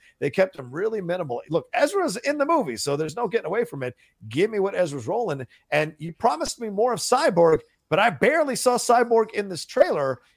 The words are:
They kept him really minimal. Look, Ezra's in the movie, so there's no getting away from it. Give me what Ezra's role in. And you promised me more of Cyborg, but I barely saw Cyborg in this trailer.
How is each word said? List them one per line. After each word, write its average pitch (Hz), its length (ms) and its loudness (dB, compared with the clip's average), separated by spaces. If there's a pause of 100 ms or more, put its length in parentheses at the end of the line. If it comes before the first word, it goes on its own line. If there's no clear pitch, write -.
(180)
They 143 120 -2
kept 190 260 0
him 127 140 -14
really 208 300 -6
minimal. 170 480 -6
Look, 151 240 -2
Ezra's 294 460 0
in 294 200 -2
the 277 80 0
movie, 240 300 0
so 143 200 -2
there's 156 200 -6
no 233 120 -4
getting - 180 -2
away 214 180 -2
from 139 180 -8
it. 127 120 -6 (340)
Give 160 220 0
me 220 80 -2
what 196 160 0
Ezra's 143 320 -2
role 208 240 -2
in. 135 160 -6 (240)
And 156 280 0
you 165 140 -10
promised 277 480 -2
me 226 80 -6
more 214 240 0
of 196 80 -2
Cyborg, 175 600 4 (280)
but 156 100 2
I 220 120 4
barely 262 460 2
saw 247 200 2
Cyborg 233 560 2
in 202 160 -4
this 175 160 -8
trailer. 160 560 0 (160)